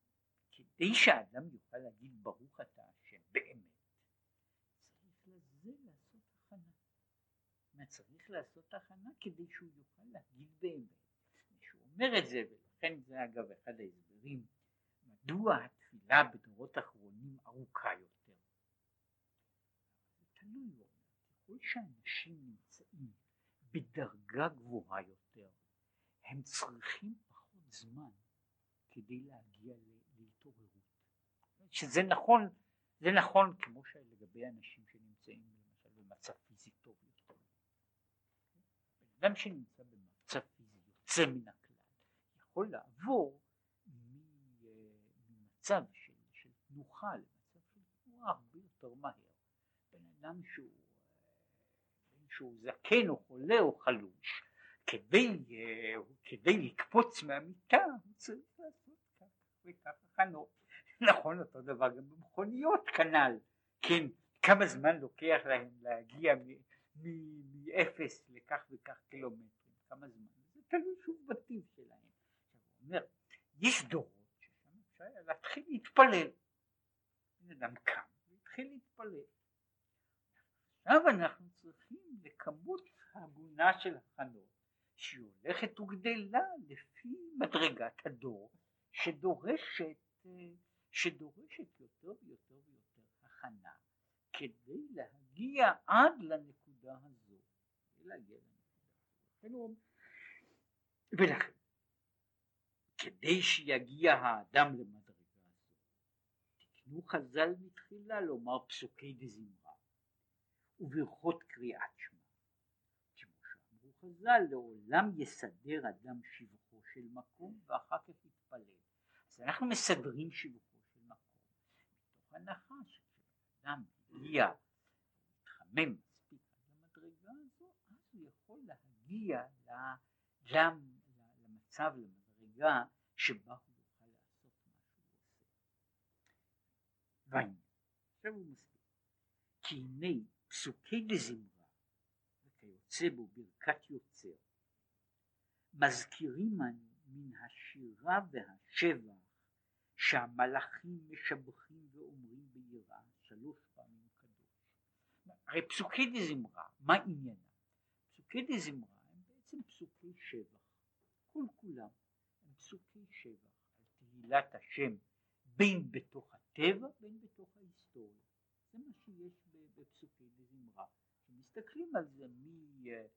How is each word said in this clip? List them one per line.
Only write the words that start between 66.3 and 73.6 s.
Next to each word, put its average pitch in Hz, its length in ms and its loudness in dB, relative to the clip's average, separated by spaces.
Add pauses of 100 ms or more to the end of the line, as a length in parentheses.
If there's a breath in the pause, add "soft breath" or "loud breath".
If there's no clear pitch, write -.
מ-, 131 280 -6 (340 soft breath)
מ-, 151 680 -12
מאפס 160 680 -2
לכך 135 400 -8
וכך - 380 -16
קילומטרים? 113 640 -14 (140)
כמה 135 200 -18
זמן? 117 180 -20 (280)
זה 294 140 -20
תלוי 359 260 -2 (100)
שוב 320 220 -10
בטיב 233 360 -8 (140)
שלהם. 123 120 -20 (580)
עכשיו, - 140 -20 (180)
הוא 127 80 -20
אומר, 170 180 -4 (540 loud breath)
יש 220 260 2